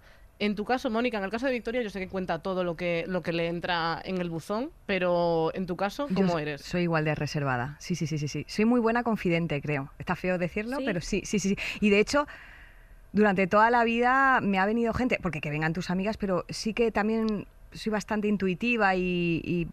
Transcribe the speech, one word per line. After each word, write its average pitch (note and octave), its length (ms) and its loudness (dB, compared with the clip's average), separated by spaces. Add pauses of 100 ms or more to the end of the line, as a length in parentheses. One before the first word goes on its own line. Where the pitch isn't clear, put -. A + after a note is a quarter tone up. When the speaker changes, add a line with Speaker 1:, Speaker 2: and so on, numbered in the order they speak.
(420)
Speaker 1:
En G#3 140 0
tu G#3 80 -6
caso, B3+ 260 -2
Mónica, A3+ 280 0
en F#3+ 80 -2
el F#3+ 60 -4
caso A#3 160 -2
de C4 40 2
Victoria, A#3+ 300 -2
yo G#3+ 80 -4
sé G3 100 -8
que F#3 80 -6
cuenta F3+ 320 -4
todo F#3 240 -2
lo E3+ 140 -2
que, E3+ 300 -2
lo F3+ 140 -2
que E3 120 -4
le E3+ 140 0
entra E3+ 580 -2
en F#3 160 -2
el F3 80 -2
buzón, G3+ 420 -4 (140)
pero F3 680 2
en F#3 120 -4
tu F3 100 -4
caso, G3+ 320 -4
Speaker 2:
Yo F#3+ 80 0
Speaker 1:
¿cómo F3 240 4
Speaker 2:
s-, - 40 -2
Speaker 1:
eres? D3 180 -6
Speaker 2:
soy F3 220 -2
igual E3 200 2
de D3+ 100 2
reservada. C#3+ 640 -2
Sí, - 160 -4
sí, D#3+ 120 -4
sí, D#3 100 -4
sí, D3 120 -4
sí. D3 180 -8
Soy - 160 0
muy A#3+ 160 4
buena A#3 240 2
confidente, E3+ 580 0
creo. C#3+ 380 -4
Está E3+ 160 -4
feo F#3 220 -2
decirlo, G#3+ 400 -4
Speaker 3:
¿Sí? C#4+ 80 -4
Speaker 2:
pero F3 160 -2
sí, - 240 -2
sí, G#3 140 0
sí, F#3+ 100 0
sí. G3 80 0 (240)
Y G#3 80 6
de G3+ 100 6
hecho, C#4+ 260 2 (840)
durante G3 360 4
toda G#3+ 220 6
la A#3+ 140 4
vida B3 580 4
me G3 180 2
ha F#3+ 60 4
venido A3+ 280 0
gente, B3 280 0
porque D#3+ 200 -4
que D3+ 80 -6
vengan D#3 240 0
tus F3 160 -4
amigas, F#3+ 260 -2
pero F#3+ 320 -2
sí G#3+ 260 -4
que A3+ 180 2
también A3 540 0 (260)
soy G#3 200 -6
bastante G#3 360 -2
intuitiva G3+ 680 2
y, F3 500 0
y, E3+ 280 -2